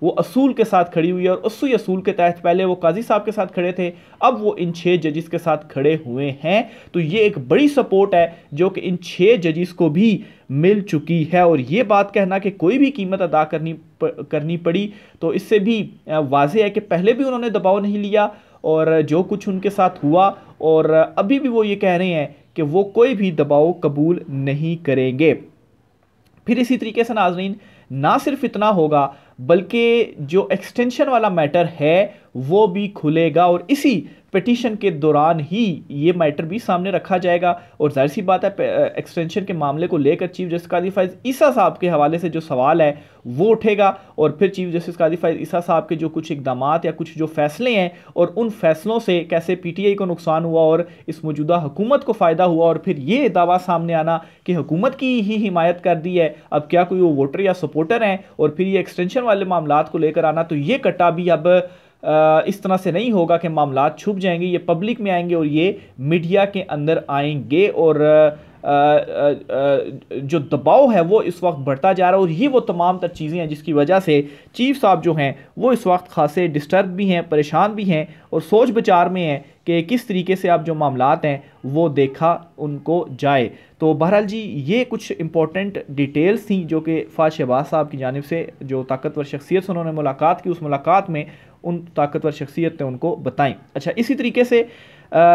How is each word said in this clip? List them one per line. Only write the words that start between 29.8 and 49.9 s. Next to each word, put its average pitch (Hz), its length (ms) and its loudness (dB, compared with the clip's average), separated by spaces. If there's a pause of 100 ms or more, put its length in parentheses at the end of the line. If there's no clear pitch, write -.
जो 156 320 -2
एक्सटेंशन 247 560 -2
वाला 226 220 2
मैटर 170 360 2
है, 165 480 0 (220)
वो 160 300 2
भी 202 220 -2
खुलेगा 160 580 2
और 175 240 0
इसी 277 380 0 (240)
पिटीशन 226 440 0
के 202 140 -2
दौरान 156 500 2
ही 180 500 -2
ये 143 220 0
मैटर 165 320 0
भी 175 140 -6
सामने 185 320 -2
रखा 185 280 -2
जाएगा। 175 420 0 (200)
और 147 120 0
जाहिर 139 180 2
सी 208 120 -6
बात 185 220 0
है, 196 60 0
पे-, 139 480 -2
एक्सटेंशन 170 460 -6
के 196 80 -8
मामले 156 340 -2
को 175 100 -2
लेकर 151 300 0
चीफ 175 220 -8
जस्टिस 170 180 -6
काजी 180 240 -2
फायज 185 260 -2 (100)
ईसा 269 240 2
साहब 185 300 2
के 180 80 0
हवाले 156 300 2
से 175 100 -4
जो 160 120 -6
सवाल 156 420 2
है, 147 200 0 (240)
वो 123 180 -2
उठेगा 208 560 2 (180)
और 151 200 2
फिर 196 120 2
चीफ 180 220 -6
जस्टिस 170 240 -6
काजी 165 200 0
फायज 165 260 -2
ईसा 170 180 -4
साहब 165 280 -2
के 170 80 -4
जो 160 120 -4
कुछ 160 240 -8
इकदामात 139 520 -2
या 160 80 -4
कुछ 156 260 -10
जो 156 80 -2
फैसले 156 500 -2
हैं 180 140 0 (260)
और 175 100 2
उन 190 240 -2
फैसलों 208 480 0
से 180 220 0
कैसे 165 360 -2
पीटीआई 180 380 -2